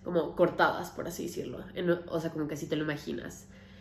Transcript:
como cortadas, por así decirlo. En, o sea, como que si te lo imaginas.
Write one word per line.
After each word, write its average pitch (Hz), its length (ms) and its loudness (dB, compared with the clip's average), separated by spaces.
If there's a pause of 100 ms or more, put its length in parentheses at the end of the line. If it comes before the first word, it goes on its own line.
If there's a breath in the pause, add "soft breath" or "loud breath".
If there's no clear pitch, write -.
como 170 320 2
cortadas, - 540 4
por - 180 -6
así - 180 -6
decirlo. - 380 -6 (100)
En, 180 160 0
o 170 300 0
sea, 160 100 -2
como 156 160 -2
que 151 100 -4
si 151 120 -6
te 156 80 0
lo 151 80 0
imaginas. - 640 -6 (320 loud breath)